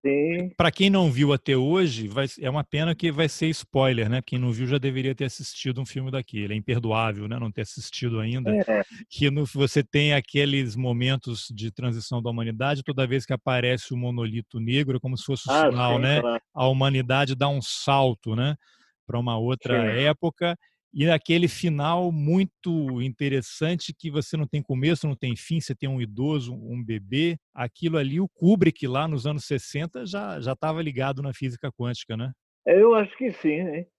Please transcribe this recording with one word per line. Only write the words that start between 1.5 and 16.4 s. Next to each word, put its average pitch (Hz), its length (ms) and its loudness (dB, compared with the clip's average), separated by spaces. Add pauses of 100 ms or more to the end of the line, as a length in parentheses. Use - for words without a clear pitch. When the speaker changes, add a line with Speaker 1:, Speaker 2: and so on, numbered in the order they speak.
Speaker 2:
hoje, 135 500 0
vai... 131 200 -4 (120)
é 131 100 -4
uma 143 140 -4
pena 156 320 -2
que 170 160 -2
vai 151 160 0
ser 160 200 -2
spoiler, 131 600 2
né? 123 180 0
Quem 131 140 -4
não 123 120 0
viu 120 160 -2
já 139 100 0
deveria 131 360 -2
ter 135 120 -4
assistido 127 560 -6
um 127 40 -6
filme 131 260 -8
daquele. 107 420 -6
É 107 40 -2
imperdoável, 110 680 0
né? 117 100 -6
Não 117 140 -4
ter 107 100 -6
assistido 113 580 -6
ainda. 123 360 0
Speaker 1:
É. 202 280 2 (260)
Speaker 2:
Que 143 200 2
no... 143 160 0
você 139 380 2
tem 147 300 2
aqueles 139 640 0
momentos 123 760 -2
de 110 180 -6
transição 120 500 -4
da 117 80 -4
humanidade, 117 540 -2
toda 131 240 0
vez 127 180 0
que - 80 -2
aparece 123 600 0
o 123 40 -4
monolito 117 600 -4
negro, 127 380 2
é - 20 0
como 131 180 -4
se - 80 -10
fosse - 240 -4
o - 20 2
Speaker 1:
Ah, 151 180 6
Speaker 2:
sinal, 123 260 2
Speaker 1:
sim, 120 60 2
Speaker 2:
né? 143 200 4
Speaker 1:
claro. 117 200 -2 (120)